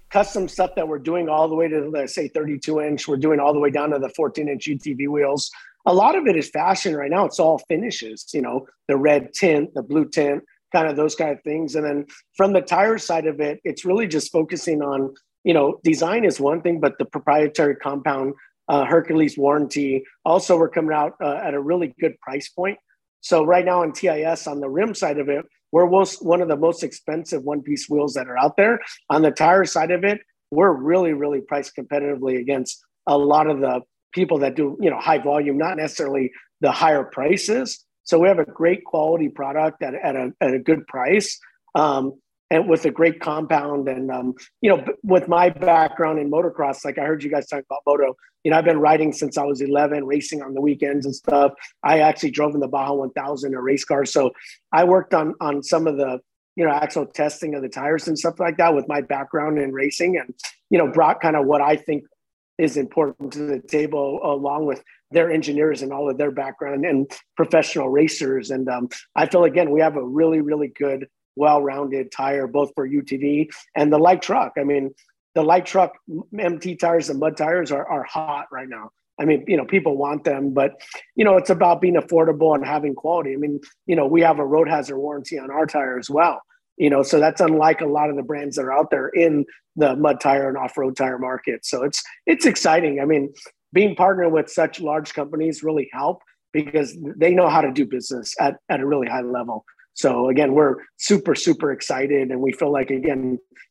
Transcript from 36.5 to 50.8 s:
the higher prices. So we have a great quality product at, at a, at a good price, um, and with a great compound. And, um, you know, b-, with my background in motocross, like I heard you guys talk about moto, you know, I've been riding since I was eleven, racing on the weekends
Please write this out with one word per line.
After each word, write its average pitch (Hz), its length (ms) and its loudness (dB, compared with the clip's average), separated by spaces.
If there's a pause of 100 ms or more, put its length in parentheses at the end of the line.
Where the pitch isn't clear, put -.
the 139 100 2
higher 151 320 2
prices. 202 800 -2 (200)
So - 160 2
we 180 100 6
have 180 100 4
a 151 60 0
great 170 400 -2
quality 160 420 0
product 143 560 -4
at, 135 120 -6
at 143 200 -4
a, 127 240 -6
at 131 140 0
a 131 60 0
good 151 280 0
price, 156 500 0 (360)
um, 135 400 0 (360)
and 170 200 2
with 160 160 2
a 147 60 0
great 160 280 2
compound. 147 720 -2
And, 131 220 -6
um, 127 240 -4 (260)
you 220 80 4
know, 185 80 6
b-, - 160 -4 (100)
with 185 240 2
my 175 220 4
background 160 680 2
in 143 120 -4
motocross, 151 540 -2
like 139 120 -8
I 147 60 -4
heard 147 200 -2
you 147 60 -6
guys 143 180 -4
talk 139 220 -8
about 139 160 -8
moto, 143 300 2 (300)
you 151 60 2
know, 156 60 4
I've 165 60 2
been 160 160 4
riding 156 320 4
since 143 280 -4
I 143 40 0
was 143 160 -2
eleven, 143 460 0
racing 143 380 -4
on 135 100 -12
the 139 80 -4
weekends 143 460 0